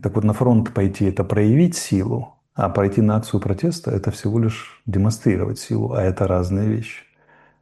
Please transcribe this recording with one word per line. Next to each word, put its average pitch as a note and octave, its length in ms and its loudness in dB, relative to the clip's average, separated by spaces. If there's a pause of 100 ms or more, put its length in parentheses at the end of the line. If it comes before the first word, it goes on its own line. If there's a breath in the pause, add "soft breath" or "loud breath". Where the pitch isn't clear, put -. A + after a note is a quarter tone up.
Так G2+ 140 -2
вот, G#2+ 80 0
на G#2+ 100 4
фронт A2+ 400 2
пойти — G2 340 0
это F#2+ 180 0
проявить B2 500 4
силу, A#2 600 -4 (200)
а G2 140 0
пойти G2+ 320 2
на G#2+ 160 4
акцию A2 240 -2
протеста — D#3+ 560 -4
это - 140 -4
всего A2 280 -2
лишь - 460 -4
демонстрировать G2 760 0
силу, A2 320 -4
а - 100 -2
это F#2+ 240 0
разные F#2 440 0
вещи. A2 340 -6 (580 soft breath)